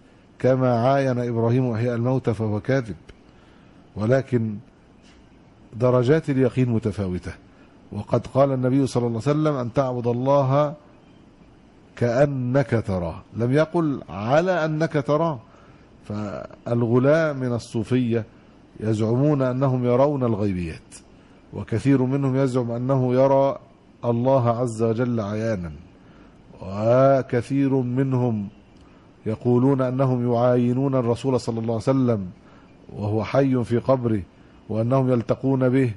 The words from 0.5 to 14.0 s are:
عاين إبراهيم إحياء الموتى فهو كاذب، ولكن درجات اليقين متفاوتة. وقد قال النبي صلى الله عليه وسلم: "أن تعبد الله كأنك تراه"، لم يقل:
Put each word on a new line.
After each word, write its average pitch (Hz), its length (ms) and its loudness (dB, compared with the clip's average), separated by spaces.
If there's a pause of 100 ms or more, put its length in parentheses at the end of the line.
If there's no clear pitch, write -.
عاين 131 400 2
إبراهيم 120 520 0
إحياء 120 240 -2
الموتى 120 380 0
فهو 104 260 -2
كاذب، 120 360 -2 (1000)
ولكن 113 600 -2 (1200)
درجات 127 540 2
اليقين 127 400 2
متفاوتة. 95 600 -2 (600)
وقد 104 360 -4
قال 139 240 2
النبي 127 360 0
صلى 120 200 -2
الله 117 200 -4
عليه 147 120 0
وسلم: 151 160 0
"أن 120 180 -6
تعبد 127 340 -2
الله 139 640 2 (1200)
كأنك 127 920 0
تراه"، 90 340 -4 (160)
لم 120 160 0
يقل: 156 560 0